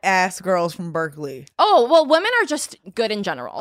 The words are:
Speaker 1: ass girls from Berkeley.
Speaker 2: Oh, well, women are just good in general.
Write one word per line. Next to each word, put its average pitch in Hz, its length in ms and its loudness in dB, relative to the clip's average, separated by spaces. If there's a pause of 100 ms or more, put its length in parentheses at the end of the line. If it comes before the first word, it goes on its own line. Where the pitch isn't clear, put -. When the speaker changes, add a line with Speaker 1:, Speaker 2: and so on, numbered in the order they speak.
Speaker 1:
ass 185 380 0
girls 175 340 0
from 170 180 -10
Berkeley. 147 540 -8 (120)
Speaker 2:
Oh, 339 320 4
well, 311 160 6
women 330 240 2 (120)
are 370 40 -2
just - 300 -8 (180)
good 226 160 -2
in 208 120 -4
general. 139 380 -8